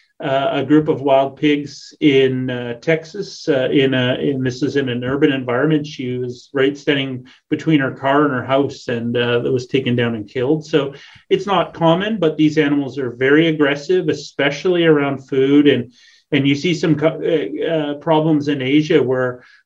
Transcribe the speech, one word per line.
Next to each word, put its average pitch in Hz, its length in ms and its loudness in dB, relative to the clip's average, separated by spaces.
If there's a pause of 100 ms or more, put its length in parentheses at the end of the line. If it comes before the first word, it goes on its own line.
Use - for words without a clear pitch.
(200)
uh, 135 320 -2
a 139 120 -2
group 151 240 2
of 131 140 -2
wild 135 360 2
pigs 147 600 -2
in, 131 520 2
uh, 120 240 -6
Texas. 160 760 -6
Uh, 131 220 0
in 135 240 2
a, 127 180 0
in, 139 300 -2
this 123 180 -4
is 135 140 -2
in 135 140 -2
an 123 140 -6
urban 139 300 2
environment. 135 540 -2
She 123 320 -8
was 123 340 -10
right 139 240 0
standing 135 480 -4 (240)
between 151 300 0
her 131 120 0
car 143 340 2
and 139 60 0
her 120 140 -4
house, 135 440 -2
and, 120 280 -4
uh, 120 220 0
that 135 120 -2
was 123 140 -2
taken 127 300 -2
down 117 180 0
and 104 160 -10
killed. 143 380 -2
So 139 260 0 (380)
it's 190 160 0
not 175 260 -2
common, 185 460 0
but 156 180 0
these 156 220 2
animals 143 400 -2
are 120 160 -6
very 143 320 4
aggressive, 151 600 0
especially 170 760 -2
around 143 420 2
food. 143 400 4
And, 120 240 2 (400)
and 139 160 2
you 143 60 4
see 165 220 -2
some 160 200 0
co-, 156 240 0
uh, 147 460 -2
uh, 156 300 -2
problems 156 540 0
in 143 120 -2
Asia 151 400 2
where 127 420 -2 (220)